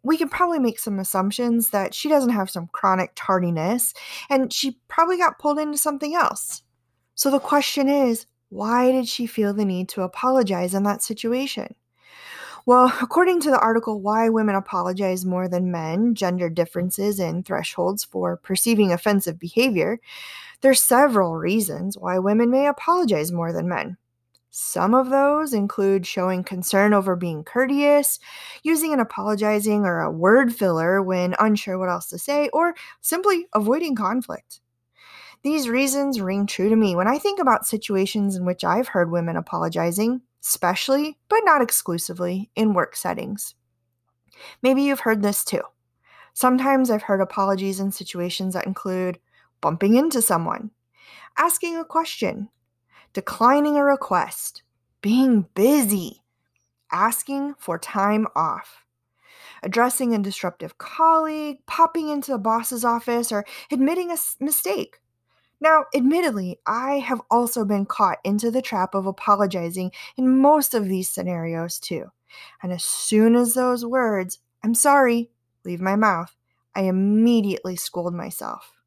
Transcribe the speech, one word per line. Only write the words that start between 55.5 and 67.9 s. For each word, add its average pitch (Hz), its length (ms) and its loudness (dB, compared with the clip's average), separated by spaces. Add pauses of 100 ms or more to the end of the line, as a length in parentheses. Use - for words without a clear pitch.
busy, 208 680 2 (720)
asking 277 680 -2
for 170 180 -6
time 208 600 0
off, - 480 -4 (800)
addressing 233 500 0
a 214 40 0
disruptive 190 600 -6
colleague, 311 880 0
popping 330 420 0
into 285 240 -4
a 240 60 -2
boss's 226 460 -2
office, 233 480 -2
or 208 120 -4 (280)
admitting 339 380 0
a 339 40 -4
s-, - 240 -6
mistake. - 640 -4 (600)
Now, 302 320 4
admittedly, 262 760 0
I 262 320 -2
have 247 280 -4
also 233 360 0
been 202 200 0
caught 196 380 0